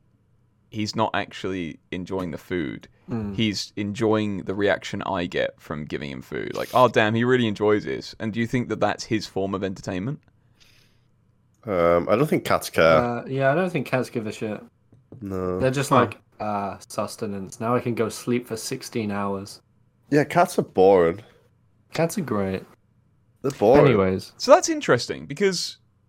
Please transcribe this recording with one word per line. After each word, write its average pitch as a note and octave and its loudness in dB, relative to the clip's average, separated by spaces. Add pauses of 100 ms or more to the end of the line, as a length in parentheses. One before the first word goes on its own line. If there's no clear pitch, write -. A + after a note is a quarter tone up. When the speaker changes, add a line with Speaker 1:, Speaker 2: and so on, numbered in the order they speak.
(680)
Speaker 1:
he's G#2+ -6
not A2 0
actually F#2 -6 (120)
enjoying F2+ -6
the C#2+ -10
food? D#2 -6 (220)
Speaker 2:
Mm. G#2+ -6
Speaker 1:
He's G#2+ -2
enjoying G#2 0
the F#2+ -6
reaction G2+ -2
I F2+ -2
get - -4
from D2+ -8
giving C#2+ -8
him C2 -12
food. A#1 -8
Like, A1 -6
"Oh, B2 6
damn, A2 2
he A#2 2
really B2 2
enjoys G#2 2
this." C2 -8
And G#2+ -6
do A2+ -2
you A2+ -2
think B2 -2
that F#2+ -4
that's G2+ -2
his A2 -2
form G2 -4
of G2 -4
entertainment? G2 -6 (1500)
Speaker 3:
Um, E2+ 4
I G#2+ 4
don't C#3+ 2
think D3+ 0
cats - 0
care. D#2+ 6
Speaker 2:
Uh, A#2+ 0
yeah, C3+ 0
I D3 0
don't F#3 0
think D#3 -4
cats B2+ -2
give A2 -6
a G#2 -4
shit. G#2+ -8 (600)
Speaker 3:
No. F#2 -4
Speaker 2:
They're B2+ 2
just C3+ -4
Speaker 1:
Huh. C#3+ 4
Speaker 2:
like, G#2+ -2 (240)
"Ah, G2+ -6 (100)
sustenance. G2+ -8
Now A#2 0
I A#2+ 0
can A#2 -4
go G#2+ -2
sleep A#2+ -4
for A2+ -8
sixteen A#2 -8
hours." G2+ -6 (480)
Speaker 3:
Yeah, C#3+ 4
cats F3 2
are E3+ 0
boring. F#2+ 6 (720)
Speaker 2:
Cats E3 -2
are G3 -2
great. G2+ -4 (800)
Speaker 3:
They're C3+ -2
boring. C#3 6
Speaker 2:
Anyways. F#2+ 2
Speaker 1:
So - 2
that's F4+ 8
interesting, C#3+ 0
because F#3 -4 (320)